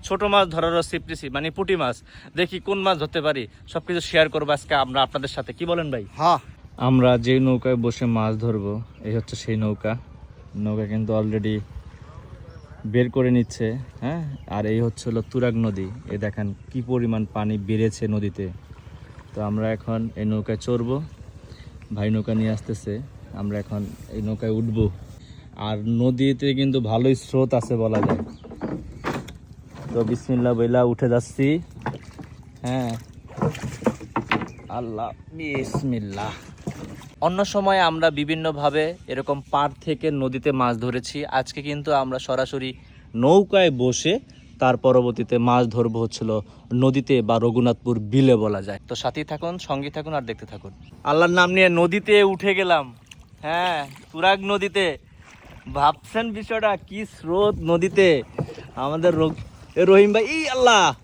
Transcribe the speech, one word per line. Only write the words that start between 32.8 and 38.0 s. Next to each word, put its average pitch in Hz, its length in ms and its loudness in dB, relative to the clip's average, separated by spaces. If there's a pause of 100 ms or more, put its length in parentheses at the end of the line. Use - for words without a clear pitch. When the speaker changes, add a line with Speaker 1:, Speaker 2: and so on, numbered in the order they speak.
Speaker 1:
আল্লাহ, 113 420 -6 (220)
বিসমিল্লাহ। 120 960 -4 (920)
অন্য 185 240 0
সময় 196 360 2
আমরা 165 300 2